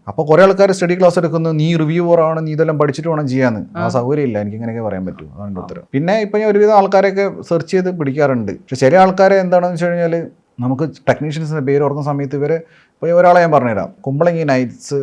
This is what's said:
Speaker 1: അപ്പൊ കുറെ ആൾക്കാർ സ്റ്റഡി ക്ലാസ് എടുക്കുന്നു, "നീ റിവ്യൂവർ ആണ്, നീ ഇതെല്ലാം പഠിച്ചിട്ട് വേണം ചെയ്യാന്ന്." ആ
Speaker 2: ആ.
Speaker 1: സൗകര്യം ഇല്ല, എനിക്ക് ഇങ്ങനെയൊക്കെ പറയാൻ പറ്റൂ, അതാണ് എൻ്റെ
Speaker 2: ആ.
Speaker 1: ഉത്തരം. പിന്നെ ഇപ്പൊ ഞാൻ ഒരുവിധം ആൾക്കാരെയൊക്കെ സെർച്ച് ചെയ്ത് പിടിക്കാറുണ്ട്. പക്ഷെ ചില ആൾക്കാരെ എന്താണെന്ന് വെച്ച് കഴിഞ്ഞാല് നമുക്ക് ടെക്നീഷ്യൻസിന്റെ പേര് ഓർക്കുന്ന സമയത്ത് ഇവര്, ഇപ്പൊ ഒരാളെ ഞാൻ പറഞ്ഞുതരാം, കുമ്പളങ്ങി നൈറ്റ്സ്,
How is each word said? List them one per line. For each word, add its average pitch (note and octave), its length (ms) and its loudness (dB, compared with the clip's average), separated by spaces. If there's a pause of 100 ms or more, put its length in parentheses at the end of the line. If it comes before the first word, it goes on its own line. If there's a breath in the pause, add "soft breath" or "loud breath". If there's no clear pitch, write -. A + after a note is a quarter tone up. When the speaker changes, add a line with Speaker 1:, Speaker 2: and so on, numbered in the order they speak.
Speaker 1:
അപ്പൊ D#3 160 -4
കുറെ D#3 180 6
ആൾക്കാർ G3 300 4
സ്റ്റഡി F3+ 260 -2
ക്ലാസ് F3+ 200 4
എടുക്കുന്നു, E3 320 -2
"നീ D#3+ 260 0
റിവ്യൂവർ E3 440 2
ആണ്, D#3+ 260 0
നീ D#3 60 -6
ഇതെല്ലാം D#3 260 0
പഠിച്ചിട്ട് D3+ 300 -2
വേണം D3+ 200 -2
ചെയ്യാന്ന്." B2 320 0 (160)
ആ E3+ 80 -4
Speaker 2:
ആ. - 40 -2
Speaker 1:
സൗകര്യം C3 360 -2
ഇല്ല, A2 140 -4
എനിക്ക് G#2 180 -6
ഇങ്ങനെയൊക്കെ A2+ 320 -6
പറയാൻ F#2+ 180 -6
പറ്റൂ, D#2 200 -12
അതാണ് E2+ 220 -14
എൻ്റെ F#2 120 -10
Speaker 2:
ആ. - 40 -10
Speaker 1:
ഉത്തരം. F#2+ 180 -16 (100)
പിന്നെ F3 280 -2
ഇപ്പൊ G#3 180 -4
ഞാൻ G#3+ 100 -2
ഒരുവിധം G#3 280 4
ആൾക്കാരെയൊക്കെ G3 640 0
സെർച്ച് D#3+ 280 -4
ചെയ്ത് F#3 280 -2
പിടിക്കാറുണ്ട്. C3+ 540 -2
പക്ഷെ - 240 -12
ചില C3+ 200 4
ആൾക്കാരെ F#3+ 420 4
എന്താണെന്ന് F3+ 360 0
വെച്ച് E3 120 -4
കഴിഞ്ഞാല് E3+ 400 -2 (340)
നമുക്ക് B2+ 300 -4 (180)
ടെക്നീഷ്യൻസിന്റെ D#3 520 -4
പേര് C#3 220 0
ഓർക്കുന്ന C#3+ 220 0
സമയത്ത് C#3+ 320 -6
ഇവര്, D3 180 -2
ഇപ്പൊ - 540 -8
ഒരാളെ F3 320 6
ഞാൻ E3 120 2
പറഞ്ഞുതരാം, A#2 360 0 (120)
കുമ്പളങ്ങി D#3+ 440 -2
നൈറ്റ്സ്, C3 580 -4